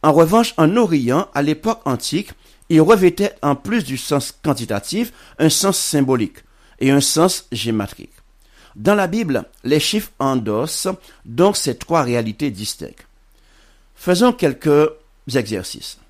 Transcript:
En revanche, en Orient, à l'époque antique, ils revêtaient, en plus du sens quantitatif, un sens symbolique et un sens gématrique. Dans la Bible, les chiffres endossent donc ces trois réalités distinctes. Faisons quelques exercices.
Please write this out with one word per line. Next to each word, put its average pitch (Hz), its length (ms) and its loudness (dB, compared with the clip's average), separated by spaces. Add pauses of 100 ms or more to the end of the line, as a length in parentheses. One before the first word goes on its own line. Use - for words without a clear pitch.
En 151 100 4
revanche, 170 460 4
en 165 180 4
Orient, 165 600 2
à 143 80 0
l'époque 156 420 -2
antique, 143 460 -4 (380)
ils 160 120 6
revêtaient, 185 600 4
en 143 140 0
plus 196 280 -4
du 131 140 -8
sens - 360 -4 (100)
quantitatif, 131 720 -4 (240)
un 156 120 2
sens 190 280 -2
symbolique 131 600 -2 (420)
et 135 100 0
un 139 120 4
sens 170 500 0
gématrique. 110 640 -6 (640)
Dans 190 200 0
la 202 100 0
Bible, 170 380 -4 (200)
les 143 160 2
chiffres 208 380 -4
endossent 127 680 -2 (380)
donc 175 320 2
ces - 200 -4
trois 160 240 -2
réalités 120 480 -2
distinctes. 98 560 -12 (920)
Faisons 202 380 2
quelques 151 560 2 (460)
exercices. 107 640 -6 (100)